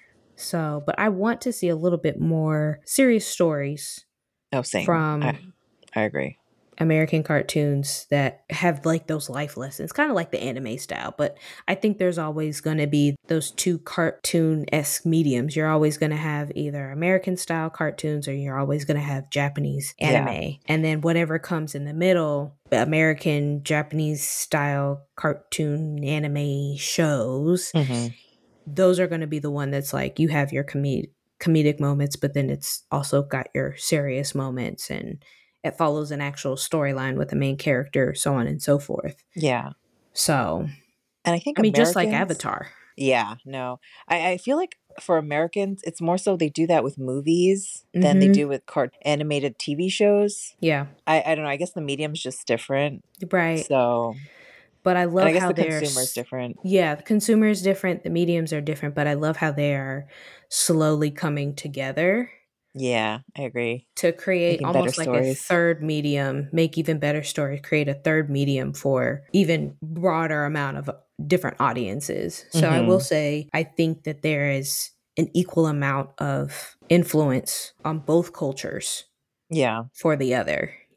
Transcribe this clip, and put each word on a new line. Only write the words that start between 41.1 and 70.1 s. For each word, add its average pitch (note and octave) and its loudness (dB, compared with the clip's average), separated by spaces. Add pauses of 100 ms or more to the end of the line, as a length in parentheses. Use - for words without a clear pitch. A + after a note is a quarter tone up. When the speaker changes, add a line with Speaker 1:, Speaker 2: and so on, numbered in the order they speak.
Speaker 2:
And E3+ 2
I E3+ 0
think D4 -4
Speaker 1:
I A3 2
mean, G#3+ 6
just G#3+ 4
like F3+ 2
Speaker 2:
Americans F#3 0 (120)
Speaker 1:
Avatar. - -4 (300)
Speaker 2:
Yeah, A#2+ 2 (100)
no. B2+ -8 (280)
I, E3+ 2
I F3+ -2
feel C4 0
like F4+ -4 (240)
for F3 2
Americans, E3+ -2
it's E3 -8
more E3+ 2
so F#3+ 2
they E3+ 0
do D#3+ 0
that D#3+ 4
with C#3 -4
movies D#3+ 0
than F#3 6
they F#3+ 8
Speaker 1:
Mm-hmm. G3 8
Speaker 2:
do D3 4
with - -4
cart-, C3 -2 (100)
animated D3 0
T - -6
V E3+ 0
shows. G#3 2
Speaker 1:
Yeah. C#3+ 0 (200)
Speaker 2:
I, D#3 4
I D#3+ 2
don't D#3 -4
know. C#3+ -2
I C#3+ -2
guess E3+ -6
the - -10
medium's D3+ -4
just - -10
different. C#3 -2 (280)
Speaker 1:
Right. E3 2
Speaker 2:
So, A#2+ 2 (640)
Speaker 1:
But F3+ 2
I F3+ 2
Speaker 2:
and F3 0
Speaker 1:
love F#3 4
Speaker 2:
I D#3+ 4
guess F3+ 2
Speaker 1:
how F3+ 0
Speaker 2:
the D#3+ 0
Speaker 1:
they're D#3 0
Speaker 2:
consumer's C3 -2
Speaker 1:
s-, - -8
Speaker 2:
different. B2 -8
Speaker 1:
yeah, F3+ 2
the D3+ -14
consumer G#3+ 4
is G3+ 0
different, F#3+ 0
the F3 -6
mediums E3+ 0
are D3+ -2
different, D3 -4
but D3 0
I D3 0
love D3+ -2
how D#3 0
they C#3+ 0
are C3+ -8 (400)
slowly D3+ 2
coming C#3+ -4
together D3+ -2 (460)
Speaker 2:
Yeah, A#2+ 0 (180)
I C#3+ -6
agree. A#2+ -4 (100)
Speaker 1:
to E3+ 2
create E3+ 0
Speaker 2:
Making C#3 -2
better F3 2
Speaker 1:
almost - 2
like D#3+ -2
a B2+ 0
Speaker 2:
stories. C3 0
Speaker 1:
third E3+ 2
medium, C#3+ -2
make E3 2
even D#3+ 0
better D3 0
stories, C#3+ -4
create D3+ 0
a C#3 -2
third D#3 0
medium C#3 0
for C3+ 0
even D3+ 2
broader D#3+ 0